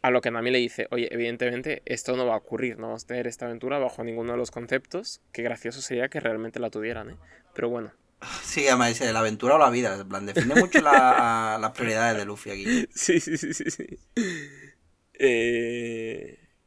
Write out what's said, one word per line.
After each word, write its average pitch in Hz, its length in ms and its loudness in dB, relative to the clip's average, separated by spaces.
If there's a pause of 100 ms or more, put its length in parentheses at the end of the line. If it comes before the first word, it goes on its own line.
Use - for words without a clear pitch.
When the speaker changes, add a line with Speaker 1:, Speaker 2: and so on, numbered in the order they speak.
Speaker 1:
A 131 60 2
lo 123 120 2
que 120 100 -2
Nami 117 180 -2
le 127 80 2
dice, 123 320 -2
"Oye, 123 240 -4
evidentemente 123 720 -4
esto 127 320 -4
no 127 80 0
va 117 80 2
a 110 40 0
ocurrir, 113 420 -6
no 110 80 -8
vamos 113 160 -10
a - 40 -20
tener 120 200 -6
esta 117 180 -10
aventura 120 320 -6
bajo 123 260 -4
ninguno 117 280 -6
de 123 80 -4
los 120 100 -4
conceptos." 131 720 -8 (100)
Qué 117 120 -8
gracioso 120 380 -6
sería 123 280 -4
que 160 100 -6
realmente 113 400 -6
la 117 120 -6
tuvieran, 110 400 -8
¿eh? - 60 -20 (360)
Pero 120 160 -4
bueno. 117 220 -6 (500)
Speaker 2:
Sí, - 260 0
además 123 220 6
dice, 117 240 0
"¿la 113 60 2
aventura 110 360 4
o - 40 8
la 139 100 10
vida?". 117 300 0
En 95 100 -12
plan, 98 160 -6
define 120 300 2
mucho 185 260 6
la, 120 760 6
<laughs> 110 40 -2
las 110 120 -2
prioridades 113 440 0
de 104 80 -4
Luffy 104 240 -12
aquí. 98 160 -8 (240)
Speaker 1:
<laughs> - 60 -18
Sí, 170 240 2
sí, - 180 -4
sí, - 160 -6
sí, - 160 -6
sí. - 300 -12 (1200)
Eh, 117 1160 0 (280)